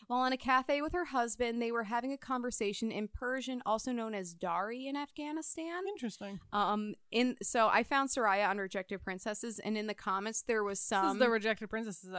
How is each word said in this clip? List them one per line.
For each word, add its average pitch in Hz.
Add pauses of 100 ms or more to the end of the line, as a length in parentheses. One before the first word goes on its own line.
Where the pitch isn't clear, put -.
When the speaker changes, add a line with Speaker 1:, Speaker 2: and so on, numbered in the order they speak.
Speaker 1:
While 254
in 262
a 254
cafe 262
with 311
her 349
husband, 240
they 233
were 233
having 240
a 277
conversation 226
in 208
Persian, 254
also 220
known 220
as 185
Dari 190
in 277
Afghanistan. 320
Speaker 2:
Interesting. 202 (100)
Speaker 1:
Um, 208 (140)
in, 247
so 226
I 220
found 269
Soraya 208
on 196
Rejected 190
Princesses, 214
and 214
in 214
the 208
comments 202
there 220
was 196
Speaker 2:
This -
is -
Speaker 1:
some 196
Speaker 2:
the 247
Rejected 220
Princesses 214